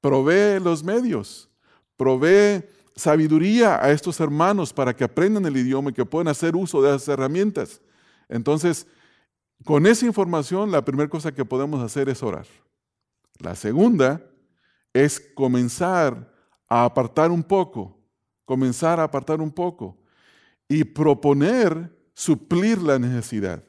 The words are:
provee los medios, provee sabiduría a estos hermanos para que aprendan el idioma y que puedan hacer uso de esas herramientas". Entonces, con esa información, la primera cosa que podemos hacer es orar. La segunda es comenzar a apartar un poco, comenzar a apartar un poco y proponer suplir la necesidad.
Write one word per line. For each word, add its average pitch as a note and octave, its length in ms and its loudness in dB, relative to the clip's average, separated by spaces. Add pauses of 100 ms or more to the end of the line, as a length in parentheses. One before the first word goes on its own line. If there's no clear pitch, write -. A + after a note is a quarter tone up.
provee E3+ 560 2
los E3+ 240 -2
medios, G3 680 -4 (480)
provee E3+ 640 4 (320)
sabiduría D#3+ 880 4
a C#3+ 80 4
estos D#3 260 -2
hermanos E3 540 0
para B2+ 240 -2
que C3 80 -2
aprendan F#3+ 400 0
el C#3+ 140 -2
idioma C3+ 320 -2
y - 20 -10
que B2 140 -2
puedan E3 220 -2
hacer E3 280 -2
uso E3+ 240 -2
de C#3 80 6
esas C#3 200 0
herramientas". D3 760 -4 (440)
Entonces, D3 600 -2 (760)
con D3+ 240 2
esa A#3 200 4
información, F#3+ 640 -2
la D3+ 120 0
primera C#3+ 280 -2
cosa D#3 220 -6
que C3+ 120 -6
podemos C3+ 380 -4
hacer C3+ 260 -4
es C3 140 -6
orar. A2 240 -8 (920)
La E2+ 140 -10
segunda D3 680 0 (720)
es C#3+ 260 2 (140)
comenzar B2+ 960 -2 (340)
a A#2 200 2
apartar C3 440 0
un E3+ 120 -2
poco, F3+ 560 -4 (480)
comenzar C3 540 -2
a D#3+ 40 0
apartar D3 380 -4
un D#3 80 -6
poco E3+ 480 -8 (680)
y D3+ 160 0
proponer D#3 1120 0 (200)
suplir F3+ 680 0
la D3 180 2
necesidad. A2 720 -4